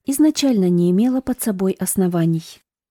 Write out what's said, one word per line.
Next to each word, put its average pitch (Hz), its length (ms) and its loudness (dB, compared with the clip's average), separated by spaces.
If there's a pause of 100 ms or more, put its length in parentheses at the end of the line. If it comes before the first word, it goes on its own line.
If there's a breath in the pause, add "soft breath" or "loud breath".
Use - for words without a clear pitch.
изначально 277 640 2
не 175 220 2
имело 247 300 0
под - 200 -6
собой 190 300 -2
оснований. 175 720 -2 (480)